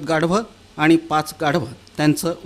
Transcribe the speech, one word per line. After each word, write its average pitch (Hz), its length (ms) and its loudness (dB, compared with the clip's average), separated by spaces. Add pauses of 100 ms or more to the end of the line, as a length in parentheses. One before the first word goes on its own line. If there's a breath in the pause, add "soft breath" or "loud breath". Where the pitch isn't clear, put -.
गाढवं 165 340 0 (340)
आणि 160 200 4
पाच 156 440 -2
गाढवं 143 320 -2 (240)
त्यांचं 151 380 0 (120)